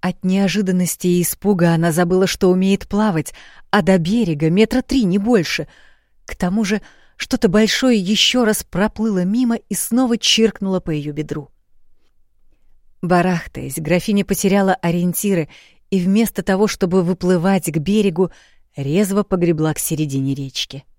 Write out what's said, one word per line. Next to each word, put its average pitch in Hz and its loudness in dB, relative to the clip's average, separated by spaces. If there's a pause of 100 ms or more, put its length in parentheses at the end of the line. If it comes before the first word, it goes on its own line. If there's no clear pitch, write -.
От 185 -6
неожиданности 185 0
и 175 2
испуга 175 0
она 165 2
забыла, 180 2
что 185 2
умеет 190 0
плавать, 202 -2 (380)
а 202 2
до 190 4
берега 165 0
метра 220 0
три, 262 0
не 185 0
больше. 196 0 (580)
К - -14
тому 196 -2
же 196 -4 (340)
что-то - -2
большое 220 2
еще 214 0
раз 214 0
проплыло 208 -2
мимо 233 0
и - -8
снова 240 0
чиркнуло 196 0
по 175 -8
ее 147 -4
бедру. 151 -8 (1500)
Барахтаясь, 175 -2
графиня 180 0
потеряла 196 2
ориентиры 175 -2 (420)
и 190 0
вместо 190 0
того, 196 2
чтобы 185 0
выплывать 180 0
к 156 -2
берегу, 185 0 (420)
резво 185 -2
погребла 165 0
к - -6
середине 139 -4
речки. 135 -10 (140)